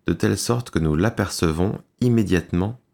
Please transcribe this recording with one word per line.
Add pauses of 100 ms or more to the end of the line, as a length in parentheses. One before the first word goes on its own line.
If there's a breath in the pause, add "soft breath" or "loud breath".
de
telle
sorte
que
nous
l'apercevons (220)
immédiatement (140)